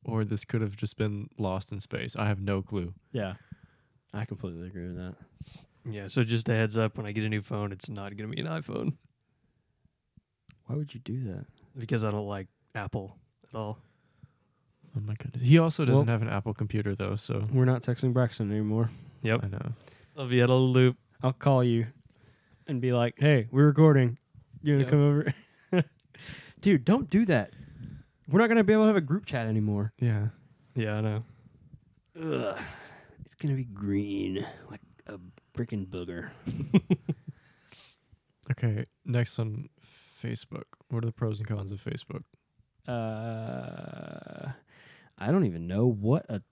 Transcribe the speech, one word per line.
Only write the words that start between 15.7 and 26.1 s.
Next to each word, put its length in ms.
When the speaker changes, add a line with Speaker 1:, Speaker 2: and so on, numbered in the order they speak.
Speaker 1:
doesn't 220
Speaker 2:
Well, 60
Speaker 1:
have 80
an 80
Apple 240
computer, 420
though, 220
so 340
Speaker 2:
we're 140
not 160
texting 320
Braxton 380
anymore. 380
Speaker 3:
Yep. 200
Speaker 1:
I 40
know. 260
Speaker 3:
Love 160
you, 120
out 60
of 120
the 60
loop. 300
Speaker 2:
I'll 120
call 300
you 240
and 140
be 120
like, 240
"Hey, 340
we're 160
recording. 500
You 140
wanna 80
Speaker 3:
Yep. 80
Speaker 2:
come 100
over?" 320
<laughs> 880